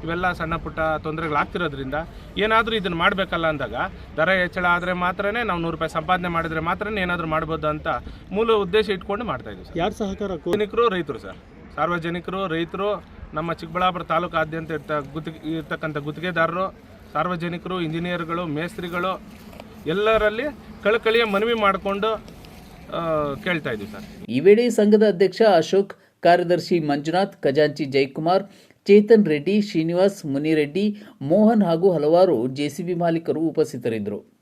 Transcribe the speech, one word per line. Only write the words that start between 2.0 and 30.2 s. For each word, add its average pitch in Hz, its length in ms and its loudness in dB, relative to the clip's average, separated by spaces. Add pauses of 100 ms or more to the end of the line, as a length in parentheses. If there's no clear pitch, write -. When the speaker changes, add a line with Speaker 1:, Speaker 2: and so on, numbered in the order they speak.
Speaker 1:
ಏನಾದ್ರೂ 220 380 2
ಇದನ್ನ 185 180 -2
ಮಾಡ್ಬೇಕಲ್ಲ 180 520 0
ಅಂದಾಗ 135 280 -2 (420)
ದರ 160 140 2
ಹೆಚ್ಚಳ 180 360 0
ಆದ್ರೆ 175 260 0
ಮಾತ್ರನೇ 190 500 -2
ನಾವು 180 180 -2
ನೂರು 165 100 -2
ರೂಪಾಯಿ 160 200 -4
ಸಂಪಾದನೆ 175 380 -2
ಮಾಡಿದ್ರೆ 165 320 -2
ಮಾತ್ರನೇ 190 400 -4
ಏನಾದ್ರೂ 175 260 -2
ಮಾಡ್ಬೋದು 156 420 -2
ಅಂತ 151 200 -4 (420)
ಮೂಲ 226 220 0
ಉದ್ದೇಶ 208 360 2
ಇಟ್ಕೊಂಡು 202 360 -4
ಮಾಡ್ತಾ 123 260 -6
ಇದೀವಿ 95 140 -14
ಸರ್. - 140 -8
Speaker 2:
ಯಾರ್ 196 160 -2
ಸಹಕಾರ 196 340 -6
ಕೋ- 180 100 -6
Speaker 1:
ಸಾರ್ವಜನಿಕರು, 214 500 0
ರೈತರು 156 300 -4
ಸರ್. 95 180 -14 (400)
ಸಾರ್ವಜನಿಕರು, 175 680 -2
ರೈತರು, 180 580 -4 (300)
ನಮ್ಮ 165 180 -4
ಚಿಕ್ಕಬಳ್ಳಾಪುರ 175 500 -2
ತಾಲೂಕಾದ್ಯಂತ 165 680 -2
ಇರ್ತ-, 147 420 -6
ಗುತ್ತಿಗೆ, 156 440 -8
ಇರ್ತಕ್ಕಂಥ 156 400 -6
ಗುತ್ತಿಗೆದಾರರು, 165 760 -2 (380)
ಸಾರ್ವಜನಿಕರು, 175 680 -4
ಇಂಜಿನಿಯರ್‌ಗಳು, 170 680 -4
ಮೇಸ್ತ್ರಿಗಳು 175 720 -4 (680)
ಎಲ್ಲರಲ್ಲಿ 214 580 2 (380)
ಕಳಕಳಿಯ 226 420 2
ಮನವಿ 214 300 0
ಮಾಡ್ಕೊಂಡು, 196 600 0 (840)
ಆ, 156 380 -2
ಕೇಳ್ತಾ 147 360 -4
ಇದೀವಿ 107 220 -8
ಸರ್. - 380 -16
Speaker 3:
ಈ 123 100 0
ವೇಳೆ 214 300 6
ಸಂಘದ 208 380 6
ಅಧ್ಯಕ್ಷ 185 340 2 (140)
ಅಶೋಕ್, 190 360 2 (300)
ಕಾರ್ಯದರ್ಶಿ 175 560 4
ಮಂಜುನಾಥ್, 160 640 0
ಖಜಾಂಚಿ 147 420 2
ಜಯಕುಮಾರ್, 143 580 2 (440)
ಚೇತನ್ 208 400 8
ರೆಡ್ಡಿ, 160 360 2
ಶ್ರೀನಿವಾಸ್, 175 640 0